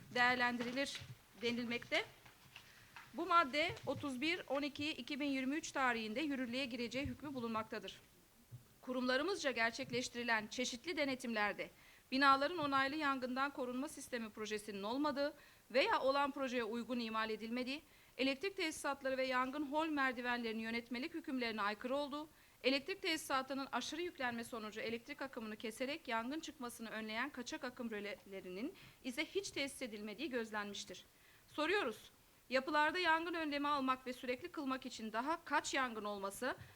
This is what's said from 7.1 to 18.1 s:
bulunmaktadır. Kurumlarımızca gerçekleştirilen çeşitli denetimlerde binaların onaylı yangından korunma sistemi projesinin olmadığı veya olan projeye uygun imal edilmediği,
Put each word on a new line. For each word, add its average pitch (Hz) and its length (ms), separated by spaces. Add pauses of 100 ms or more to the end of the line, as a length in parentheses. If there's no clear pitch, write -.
bulunmaktadır. 220 720 (760)
Kurumlarımızca 262 720
gerçekleştirilen 233 960
çeşitli 254 500
denetimlerde 214 720 (420)
binaların 277 460
onaylı 277 380
yangından 269 560
korunma 254 380
sistemi 240 400
projesinin 208 540
olmadığı 277 500 (380)
veya 330 300
olan 277 300
projeye 254 320
uygun 233 360
imal 220 300
edilmediği, 233 540 (340)